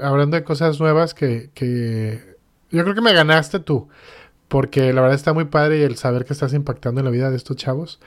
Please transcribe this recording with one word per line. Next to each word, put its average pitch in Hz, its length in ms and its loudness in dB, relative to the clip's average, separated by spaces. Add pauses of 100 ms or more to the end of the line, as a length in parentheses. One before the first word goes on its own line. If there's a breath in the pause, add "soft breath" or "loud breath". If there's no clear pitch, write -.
hablando 143 360 2
de 151 60 -4
cosas 151 360 0
nuevas 160 340 2
que, 117 400 -2
que 117 800 -4 (360)
yo 165 120 2
creo 196 120 -2
que 220 60 -2
me 226 120 2
ganaste 160 460 2
tú, 147 280 -4 (600 loud breath)
porque 135 440 0
la 131 100 2
verdad 131 140 4
está 143 180 0
muy 160 120 0
padre 151 400 2
el 120 120 -2
saber 123 280 -2
que - 80 -6
estás 139 200 -2
impactando 135 480 -4
en 135 40 0
la 127 60 0
vida 127 180 0
de 131 80 -2
estos 127 200 -8
chavos. 139 500 -6